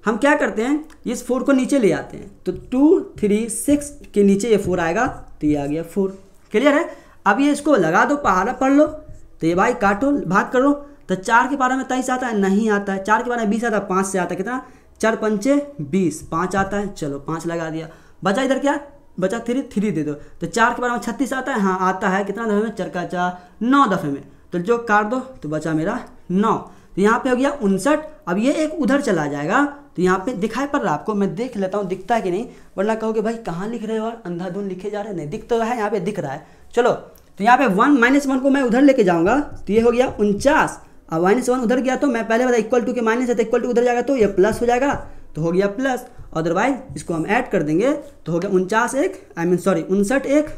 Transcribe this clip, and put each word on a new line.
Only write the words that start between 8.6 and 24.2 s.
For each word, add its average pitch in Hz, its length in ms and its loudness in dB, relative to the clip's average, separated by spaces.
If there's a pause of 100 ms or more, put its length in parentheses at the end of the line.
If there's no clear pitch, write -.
लो, 294 140 6 (540)
तो 160 60 -2
ये 170 80 2
भाई 220 200 2
काटो, 208 360 0
भाग 220 400 0
करो, 262 220 4 (360)
तो 185 60 0
चार 233 340 2
के 277 80 -2
पहाड़ा 254 200 0
में 254 120 -6
तेईस 254 220 -2
आता 254 160 -2
है, 220 120 -2
नहीं 196 320 2
आता 202 220 0
है, 196 120 -4
चार 220 180 2
के 240 60 -4
पहाड़ा 240 140 -2
में 214 80 0
बीस 226 140 0
आता 233 120 0
है, 202 100 -2
पाँच 190 200 0
से 196 120 -2
आता 175 120 -2
है, 180 60 -4
कितना, 240 300 -6 (340)
चार 220 160 0
पंचे 220 640 0
बीस, 160 420 -2
पाँच 180 340 -4
आता 196 200 -2
है, 202 180 -6
चलो 139 240 -8
पाँच 160 280 -8
लगा 170 240 -4
दिया। 160 180 -10 (360)
बचा 208 180 0
इधर 269 160 0
क्या, 277 220 0 (400)
बचा 185 180 -2
थ्री, 240 240 -4
थ्री 208 280 -4
दे 156 120 -4
दो, 147 100 -4
तो - 340 -12
चार 226 240 2
के 240 120 -6
पहाड़ा 247 120 -2
में 233 80 -6
छत्तीस 233 300 -4
आता 262 200 -4
है, 233 80 -2
हाँ 190 200 0
आता 185 280 0
है, 190 160 0
कितना 202 200 -6
दफ़े 208 180 0
में, 220 120 -4
चरका 175 300 -6
चा 180 340 -4 (240)
नौ 269 240 4
दफ़े 180 220 -2
में, 139 140 -6 (300)